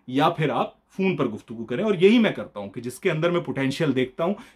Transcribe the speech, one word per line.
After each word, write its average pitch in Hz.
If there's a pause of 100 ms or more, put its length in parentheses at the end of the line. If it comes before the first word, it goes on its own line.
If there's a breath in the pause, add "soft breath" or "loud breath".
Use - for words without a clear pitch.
या 139
फिर 156
आप - (140)
फ़ोन 190
पर 139
गुफ्तगू 110
करें, 123
और 208
यही 202
मैं 196
करता 104
हूँ 101
कि 123
जिसके 123
अंदर 160
मैं 170
पोटेंशियल 135
देखता 127
हूँ 202 (200 loud breath)